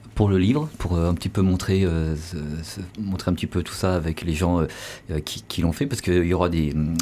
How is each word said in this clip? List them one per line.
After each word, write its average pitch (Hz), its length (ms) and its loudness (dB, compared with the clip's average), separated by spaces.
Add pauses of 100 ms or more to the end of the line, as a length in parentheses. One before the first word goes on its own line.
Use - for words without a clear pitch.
(140)
pour 104 140 6
le 98 100 4
livre, 139 300 2 (100)
pour, 87 160 -2
euh, 85 160 2
un 90 40 2
petit 87 140 -4
peu 98 140 0
montrer, 95 400 2
euh, 82 320 0
ce, 78 220 -8 (260)
ce, 98 180 -12 (200)
montrer 95 320 -2
un - 20 2
petit - 140 -4
peu 87 160 -2
tout - 100 -10
ça 92 220 0
avec 82 260 -2
les 85 100 -2
gens, 87 280 2
euh, 78 60 4 (440)
euh, 78 80 -2
qui, - 240 -8
qui - 200 -4
l'ont 82 100 4
fait, 143 140 -2
parce 123 140 -6
qu'il 87 240 2
y 85 80 2
aura 90 160 4
des, 80 240 2
hum, 78 300 0